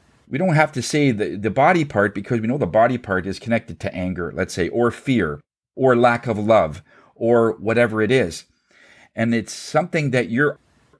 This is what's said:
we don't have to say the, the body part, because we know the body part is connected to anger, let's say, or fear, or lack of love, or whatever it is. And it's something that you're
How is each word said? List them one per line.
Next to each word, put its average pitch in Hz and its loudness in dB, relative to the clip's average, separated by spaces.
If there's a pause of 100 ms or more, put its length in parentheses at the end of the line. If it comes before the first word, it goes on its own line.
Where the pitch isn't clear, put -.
(260)
we 131 -6
don't 180 2
have 151 4
to 131 -4
say 143 2
the, 98 -2
the 104 -2
body 156 2
part, 104 0
because 113 -4
we 110 -4
know 123 -2
the 131 -2
body 117 2
part 92 -4
is 95 -6
connected 113 -6
to - -8
anger, 87 -6
let's 92 -6
say, 87 -2
or 117 0
fear, 92 -2 (340)
or 131 4
lack 120 2
of 107 -2
love, 101 2 (320)
or 117 2
whatever 110 0
it 107 0
is. 113 -2 (680)
And 117 -2
it's 110 -4
something 156 -2
that 123 -2
you're 135 0 (420)